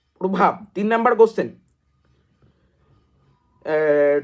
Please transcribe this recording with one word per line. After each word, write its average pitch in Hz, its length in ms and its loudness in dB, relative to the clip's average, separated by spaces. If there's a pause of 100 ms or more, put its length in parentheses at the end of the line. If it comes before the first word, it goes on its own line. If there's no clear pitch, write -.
(180)
প্রভাব। 190 560 -2
তিন 208 180 -4
নম্বর 233 220 0
কোশ্চেন, 208 340 2 (2250)
আহ, 147 580 0